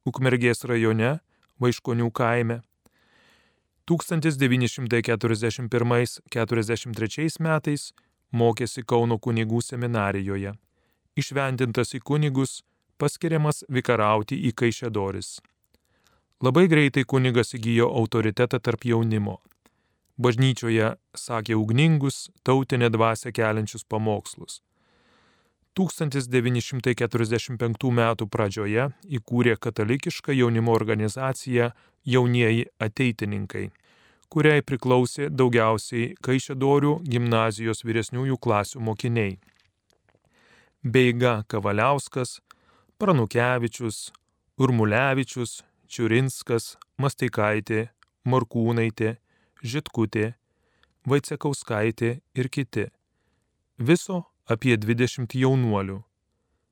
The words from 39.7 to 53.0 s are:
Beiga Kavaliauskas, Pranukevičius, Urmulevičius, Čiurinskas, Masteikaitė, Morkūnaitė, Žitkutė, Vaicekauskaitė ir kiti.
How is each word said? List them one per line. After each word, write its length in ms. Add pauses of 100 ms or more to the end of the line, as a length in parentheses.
Beiga 640
Kavaliauskas, 920 (580)
Pranukevičius, 1120 (500)
Urmulevičius, 1040 (260)
Čiurinskas, 920 (200)
Masteikaitė, 960 (340)
Morkūnaitė, 960 (420)
Žitkutė, 720 (720)
Vaicekauskaitė 1040 (240)
ir 160
kiti. 380 (920)